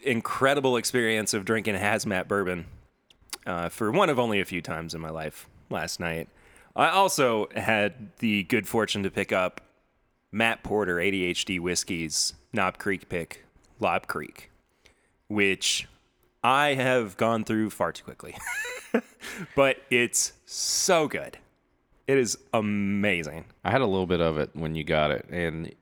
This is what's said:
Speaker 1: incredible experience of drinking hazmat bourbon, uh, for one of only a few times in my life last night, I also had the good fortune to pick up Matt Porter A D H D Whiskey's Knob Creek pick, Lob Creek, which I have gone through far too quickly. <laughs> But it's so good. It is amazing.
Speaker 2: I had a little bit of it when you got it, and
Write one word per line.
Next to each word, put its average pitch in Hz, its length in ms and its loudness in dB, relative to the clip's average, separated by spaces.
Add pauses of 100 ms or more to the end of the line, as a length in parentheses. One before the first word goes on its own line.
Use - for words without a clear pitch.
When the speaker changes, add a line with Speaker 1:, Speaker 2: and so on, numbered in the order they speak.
Speaker 1:
incredible 131 720 2
experience 110 580 0
of 101 120 -2
drinking 110 300 0
hazmat 101 520 0
bourbon, 90 380 -2 (800)
uh, 85 240 -2
for 107 220 -2
one 180 180 4
of 127 100 2
only 110 220 2
a 90 40 0
few 87 160 -4
times 82 320 -8
in 82 60 -8
my 80 100 -8
life 78 380 -8 (220)
last 82 300 -6
night, 82 280 -4 (480)
I 151 140 4
also 151 640 2
had 104 540 0 (100)
the 107 240 2
good 107 240 0
fortune 107 360 0
to 95 80 0
pick 101 200 -2
up 92 300 0 (720)
Matt 113 320 0
Porter 92 360 0
A 92 100 2
D 98 140 0
H 87 220 0
D 95 140 -2
Whiskey's 85 720 -2 (180)
Knob 95 260 0
Creek 95 300 -4
pick, - 380 -8 (340)
Lob 92 280 0
Creek, - 440 -10 (760)
which 101 580 2 (560)
I 139 300 4
have 127 420 2
gone 113 300 2
through 110 240 0
far 85 220 -2
too - 120 -12
quickly. - 320 -16 (580)
<laughs> 233 80 2 (540)
But 135 220 4 (140)
it's 120 420 2 (120)
so - 600 0
good. - 300 -8 (680)
It 139 100 4
is 120 200 2 (160)
amazing. 101 920 0 (180)
Speaker 2:
I - 80 0
had 135 100 4
a 127 40 2
little 95 220 2
bit 87 140 2
of 82 180 2
it 73 140 -2
when 80 200 -4
you 80 100 -4
got 76 280 2
it, - 180 -4
and 82 520 -6